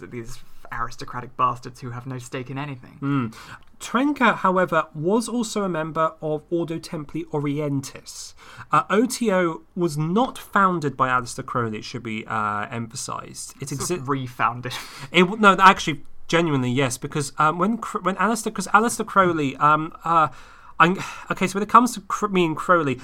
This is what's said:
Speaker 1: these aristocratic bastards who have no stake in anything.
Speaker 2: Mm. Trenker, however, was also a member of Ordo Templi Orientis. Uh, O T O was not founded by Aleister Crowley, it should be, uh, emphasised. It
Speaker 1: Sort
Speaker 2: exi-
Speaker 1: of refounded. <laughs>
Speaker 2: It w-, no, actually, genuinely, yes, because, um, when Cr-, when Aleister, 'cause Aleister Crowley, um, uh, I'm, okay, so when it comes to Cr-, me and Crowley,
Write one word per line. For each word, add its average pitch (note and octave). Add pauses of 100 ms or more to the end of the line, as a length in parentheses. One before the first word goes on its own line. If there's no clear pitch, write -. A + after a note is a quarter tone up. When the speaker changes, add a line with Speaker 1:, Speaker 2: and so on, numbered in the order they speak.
Speaker 1:
these A#2+ (340)
aristocratic A#2+
bastards B2+
who B2+
have B2
no C3
stake B2+
in C3
anything. C#3
Speaker 2:
Mm. C#3 (460)
Trenker, B3+
however, F3+
was F#3+
also A3
a G3
member D#3+
of D3+
Ordo E3+
Templi D#3+
Orientis. C#3+ (400)
Uh, D3+
O G3+
T A#3
O F3 (140)
was E3+
not F#3
founded F3
by C3
Aleister B2+
Crowley, A2+
it G#2+
should A#2
be, A2
uh, G#2
emphasised. A#2
It C#3
Speaker 1:
Sort C#3
Speaker 2:
exi- F3
Speaker 1:
of B2+
refounded. B2 (200)
<laughs> -
Speaker 2:
It E3
w-, F#3+
no, G3
actually, F#3+ (260)
genuinely, D3
yes, B2+
because, C#3+
um, D#3
when G#3
Cr-, -
when F#3+
Aleister, G#3+
'cause F#3
Aleister A3
Crowley, D#3+
um, D#3 (120)
uh, E3 (520)
I'm, F3 (320)
okay, F3+
so F#3
when G3+
it G#3
comes A#3+
to G3+
Cr-, -
me F#3
and D#3
Crowley, D3